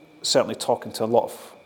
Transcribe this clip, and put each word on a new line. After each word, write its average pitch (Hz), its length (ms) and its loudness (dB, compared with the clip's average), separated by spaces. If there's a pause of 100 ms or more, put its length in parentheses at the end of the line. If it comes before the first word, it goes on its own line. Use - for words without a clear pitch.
(220)
certainly 113 340 2
talking - 380 -2
to - 100 -4
a - 20 -2
lot 117 200 4
of - 280 -12 (120)